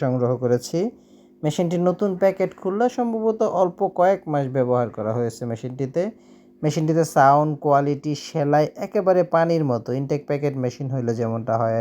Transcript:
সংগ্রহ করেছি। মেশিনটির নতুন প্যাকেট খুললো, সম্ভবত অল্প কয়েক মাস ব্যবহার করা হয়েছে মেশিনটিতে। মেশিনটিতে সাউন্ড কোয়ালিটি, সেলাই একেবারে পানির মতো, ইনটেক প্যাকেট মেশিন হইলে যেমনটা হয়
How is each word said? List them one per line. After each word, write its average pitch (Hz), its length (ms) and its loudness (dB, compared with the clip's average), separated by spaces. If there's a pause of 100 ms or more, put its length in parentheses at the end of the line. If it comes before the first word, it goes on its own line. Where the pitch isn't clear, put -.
সংগ্রহ 127 400 0
করেছি। 120 360 0 (680)
মেশিনটির 170 440 -2
নতুন 190 220 0 (100)
প্যাকেট 190 300 0 (100)
খুললো, 202 280 -2
সম্ভবত 226 540 -2
অল্প 185 360 0 (200)
কয়েক 185 220 4 (120)
মাস 143 140 0 (100)
ব্যবহার 123 400 2
করা 107 220 -2
হয়েছে 117 320 -4
মেশিনটিতে। 131 520 -4 (600)
মেশিনটিতে 156 420 2
সাউন্ড 147 460 6 (140)
কোয়ালিটি, 143 500 2
সেলাই 147 520 0 (100)
একেবারে 190 440 0 (140)
পানির 165 360 2
মতো, 117 180 -2 (120)
ইনটেক 143 280 -4
প্যাকেট 143 280 -2
মেশিন 127 380 -4
হইলে 120 260 -2
যেমনটা 113 400 -2
হয় 113 200 0